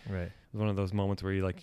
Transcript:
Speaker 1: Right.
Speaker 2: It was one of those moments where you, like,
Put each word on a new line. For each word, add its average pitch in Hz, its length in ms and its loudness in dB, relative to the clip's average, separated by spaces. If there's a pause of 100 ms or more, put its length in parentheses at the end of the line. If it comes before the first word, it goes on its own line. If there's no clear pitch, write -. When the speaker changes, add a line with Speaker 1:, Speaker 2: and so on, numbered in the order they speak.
Speaker 1:
Right. 92 180 -2
Speaker 2:
It 101 40 -10 (220)
was 107 60 -4
one 107 100 2
of 98 60 0
those 95 180 0
moments 101 300 2
where 95 100 0
you, 95 100 2
like, 92 200 0